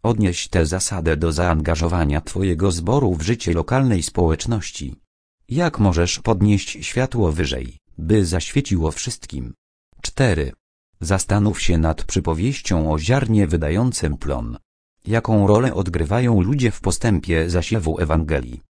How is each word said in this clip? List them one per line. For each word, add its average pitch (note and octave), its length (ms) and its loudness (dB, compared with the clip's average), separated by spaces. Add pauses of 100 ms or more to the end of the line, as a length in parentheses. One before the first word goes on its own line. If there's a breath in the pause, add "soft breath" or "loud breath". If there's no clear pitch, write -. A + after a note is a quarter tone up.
Odnieś G#2+ 460 0
tę E2+ 180 2
zasadę E2 500 -2
do D#2+ 160 0
zaangażowania E2 880 0
twojego F#2 500 0
zboru F#2 440 0
w D#2 80 -4
życie G2 300 -2
lokalnej G#2+ 500 0
społeczności. D#2+ 960 -2 (520)
Jak E3 300 -2
możesz F2+ 400 2
podnieść G#2 640 2
światło A#2+ 520 -2
wyżej, B1+ 440 -4 (220)
by F#2+ 280 2
zaświeciło E2+ 640 -2
wszystkim? - 640 -10 (460)
Cztery. D#2 520 0 (480)
Zastanów G2 600 0
się E2+ 160 4
nad D#2+ 260 2
przypowieścią E2 880 -2
o D#2 60 0
ziarnie A2 480 2
wydającym D#2+ 680 0
plon. A#1+ 420 -6 (480)
Jaką A2 400 2
rolę A2 280 4
odgrywają G2 640 2
ludzie A2+ 300 2
w - 100 -8
postępie F2 680 0
zasiewu E2 500 -2
Ewangelii? D2+ 600 0 (100)